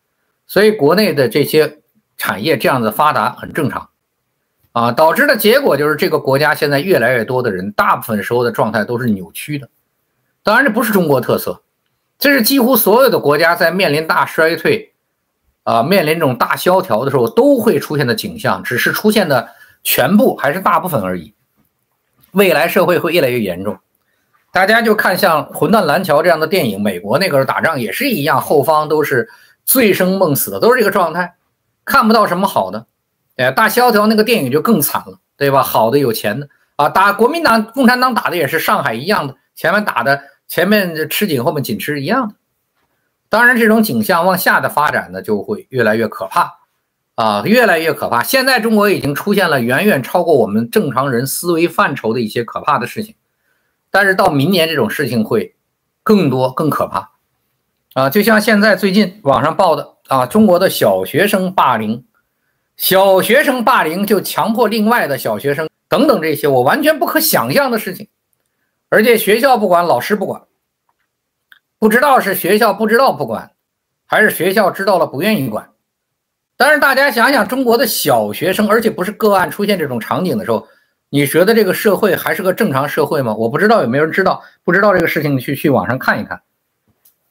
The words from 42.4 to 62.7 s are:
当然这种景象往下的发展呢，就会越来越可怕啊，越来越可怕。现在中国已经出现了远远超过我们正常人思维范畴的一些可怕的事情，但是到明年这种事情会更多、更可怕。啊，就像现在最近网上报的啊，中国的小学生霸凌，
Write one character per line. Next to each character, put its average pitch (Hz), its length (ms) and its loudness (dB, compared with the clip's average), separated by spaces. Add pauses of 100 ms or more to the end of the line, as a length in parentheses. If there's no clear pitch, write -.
当 226 180 2
然 247 120 6
这 226 100 4
种 220 160 4
景 226 180 -2
象 175 240 0
往 185 120 2
下 185 240 2
的 131 80 -2
发 147 200 0
展 92 220 -4
呢， 92 100 -10
就 104 220 -4
会 - 260 -8
越 127 140 -2
来 110 140 2
越 113 100 -2
可 - 200 -10
怕 - 320 -2 (560)
啊， 107 300 0
越 233 200 4
来 175 140 2
越 160 120 0
可 - 160 -4
怕。 117 160 0
现 262 220 0
在 254 160 0
中 220 160 0
国 208 120 2
已 151 120 0
经 143 120 -2
出 208 200 -4
现 190 160 0
了 143 100 0
远 127 260 0
远 160 160 2
超 180 220 -2
过 165 120 2
我 110 120 2
们 110 220 -2
正 180 200 0
常 135 220 -2
人 123 160 -2
思 175 240 -6
维 165 160 0
范 147 260 -2
畴 110 200 -4
的 123 80 -2
一 107 80 -4
些 120 160 -4
可 - 160 -10
怕 139 180 -2
的 120 80 -6
事 110 160 -10
情， - 120 -16 (760)
但 196 140 4
是 190 100 2
到 190 140 2
明 147 200 0
年 170 200 2
这 160 60 -4
种 113 140 0
事 143 200 -4
情 113 160 -2
会 107 300 -4 (480)
更 190 260 2
多、 127 240 0
更 156 160 -2
可 - 180 -2
怕。 - 240 -8 (840)
啊， 135 140 2
就 208 140 2
像 214 160 4
现 214 220 2
在 208 160 4
最 190 160 0
近 190 300 0
网 120 200 2
上 160 140 -2
报 170 180 2
的 - 200 -10 (120)
啊， 131 180 0
中 214 220 4
国 175 100 4
的 180 120 2
小 98 340 0
学 160 240 0
生 185 260 -2
霸 143 220 2
凌， 110 300 -6 (720)